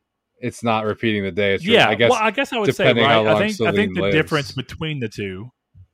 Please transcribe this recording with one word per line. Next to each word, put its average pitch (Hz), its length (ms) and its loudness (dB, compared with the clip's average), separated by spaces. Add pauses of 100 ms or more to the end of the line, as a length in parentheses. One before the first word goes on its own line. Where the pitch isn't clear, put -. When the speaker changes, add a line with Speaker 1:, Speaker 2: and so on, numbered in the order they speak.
(420)
Speaker 1:
It's 120 200 -10
not 110 240 -2
repeating 107 380 -2
the 98 80 -4
day. 98 240 0
It's 95 140 -4
re-, 233 60 4
Speaker 2:
Yeah, 147 140 6
Speaker 1:
I 110 60 0
guess 117 160 4
Speaker 2:
well, 240 100 0
I 220 100 0
guess 269 200 -4
I 254 80 -6
would 160 140 0
say, 185 140 0
Speaker 1:
depending 117 180 4
Speaker 2:
right, 117 80 4
Speaker 1:
how 110 120 4
Speaker 2:
I 107 80 2
Speaker 1:
long - 20 2
Speaker 2:
think, 104 280 -2
I 104 80 0
think 101 160 2
Speaker 1:
Celine 92 60 -8
Speaker 2:
the - 80 -2
difference 143 500 0
Speaker 1:
lives. - 40 -14
Speaker 2:
between 151 440 -8
the 117 100 -4
two 101 420 -10 (420)